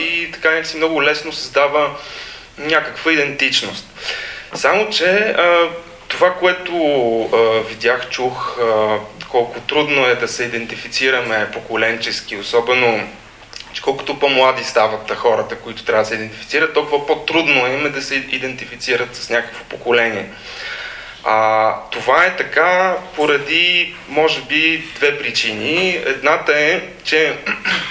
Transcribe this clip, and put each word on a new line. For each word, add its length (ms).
и 320
така 180
някакси 260
много 260
лесно 300
създава 580
някаква 540
идентичност. 760
Само 360
че, 140
а, 540
това, 260
което, 380
а, 40
видях, 400
чух, 500
а, 400
колко 320
трудно 460
е 80
да 140
се 160
идентифицираме 1080
поколенчески, 840
особено 720
че 100
колкото 360
по-млади 460
стават 520
хората, 400
които 280
трябва 180
да 60
се 60
идентифицират, 600
толкова 320
по-трудно 600
им 200
е 40
да 120
се 120
идентифицират 1000
с 140
някакво 340
поколение. 600
А, 500
това 340
е 120
така 600
поради, 800
може 320
би, 440
две 240
причини. 880
Едната 540
е, 200
че 320